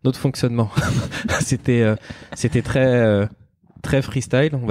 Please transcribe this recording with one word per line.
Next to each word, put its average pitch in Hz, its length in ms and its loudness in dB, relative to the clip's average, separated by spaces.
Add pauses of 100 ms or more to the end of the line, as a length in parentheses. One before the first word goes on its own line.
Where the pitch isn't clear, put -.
notre 131 140 0
fonctionnement ? 117 520 -2 (340)
<laughs> - 360 -4
C'était, 120 420 0
euh, 107 140 2 (380)
c'était 120 280 0
très, 131 240 0
euh, 110 400 4 (560)
très 135 180 0
freestyle, 135 540 0
on 135 40 -2
va 120 120 -6